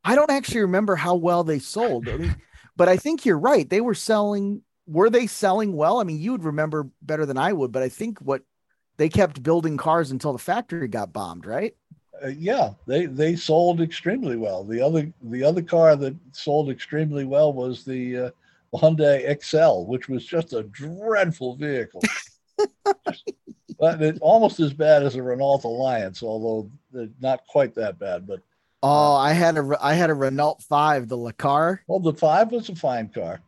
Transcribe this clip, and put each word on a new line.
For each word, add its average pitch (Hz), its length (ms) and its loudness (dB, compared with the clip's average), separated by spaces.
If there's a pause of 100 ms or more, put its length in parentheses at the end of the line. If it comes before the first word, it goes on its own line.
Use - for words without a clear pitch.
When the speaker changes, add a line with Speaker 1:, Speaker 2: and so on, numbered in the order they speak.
Speaker 1:
I 220 100 2
don't 302 160 4
actually 277 320 -2
remember 196 340 2
how 170 200 0
well 175 280 2
they 156 140 -2
sold. 226 500 -4
I 110 100 -6
mean, - 180 -2 (200)
<laughs> - 220 -20
but 175 100 6
I 185 100 4
think 302 280 -4
you're 170 140 2
right. 196 280 2
They 202 140 0
were 240 140 -2
selling, 208 640 -2 (240)
were 175 240 4
they 240 160 4
selling 202 500 0
well? 170 240 2
I 214 40 0
mean, 156 180 -6
you 233 120 -4
would 185 100 -6
remember 151 440 -4 (140)
better 151 240 -4
than 131 140 -4
I 170 120 0
would, 135 200 -2
but 131 100 -4
I 127 80 -2
think 220 300 -8
what, 135 240 -4 (540)
they 156 120 2
kept 156 320 2
building 160 340 0
cars 160 360 0
until 135 220 -4
the 123 40 -6
factory 170 500 -6
got 101 240 -6
bombed, 87 360 -10
right? 165 280 -6 (480)
Speaker 2:
Uh, 135 40 -8
yeah, 160 460 -2 (120)
they, 151 220 0
they 151 280 0
sold 170 460 2
extremely 165 560 -4
well. 98 260 -6
The 113 180 -4
other, 156 300 0 (120)
the 123 200 -6
other 170 200 2
car 165 320 6
that 139 200 -6 (160)
sold 147 380 -2
extremely 147 560 -4
well 143 280 2
was 127 300 -6
the, 127 340 -6
uh, 123 120 -4 (440)
Hyundai 143 540 4
X 143 260 -4
L, 139 320 4
which 127 220 -6
was 120 180 -6
just 165 280 -4
a 110 100 -4
dreadful 160 960 -4
vehicle. 143 440 -6 (560)
<laughs> 415 140 0 (1080)
But 160 240 2
it, 156 200 0
almost 196 400 6
as 147 100 0
bad 151 320 4
as 127 120 -2
a 127 80 -6
Renault 131 400 0
Alliance, 117 600 -4
although, 110 480 -6 (260)
uh, 113 100 -10 (120)
not 131 280 -4
quite 131 280 0
that 101 240 -6
bad. 95 280 -8
But, 95 120 -10 (440)
Speaker 1:
Oh, 147 320 4
Speaker 2:
uh, - 20 2
Speaker 1:
I 143 160 2
had 165 240 4
a 151 40 0
Re-, 143 180 -2
I 143 140 2
had 170 160 2
a 156 40 2
Renault 139 540 0
five, 147 400 2
the 123 100 -6
Le 120 160 -8
Car. 160 540 0
Speaker 2:
Well, 190 120 -2
the 165 140 0
five 180 380 2
was 226 180 -6
a 180 60 -10
fine 123 340 -4
car. 90 380 -8